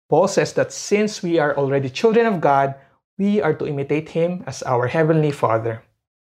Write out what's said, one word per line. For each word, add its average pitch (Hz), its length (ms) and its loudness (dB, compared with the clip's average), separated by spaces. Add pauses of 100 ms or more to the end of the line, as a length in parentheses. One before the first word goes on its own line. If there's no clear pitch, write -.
Paul 170 200 2
says 147 260 0
that 135 180 -2
since 208 500 -2
we 170 160 0
are 147 180 0
already 135 320 0
children 226 380 2
of 202 140 0
God, 139 340 4 (420)
we 208 240 0
are 156 140 0
to 147 140 -6
imitate 147 420 -4
Him 175 360 -2
as - 180 -12
our 123 240 0
Heavenly 160 420 2
Father. 113 540 -2 (540)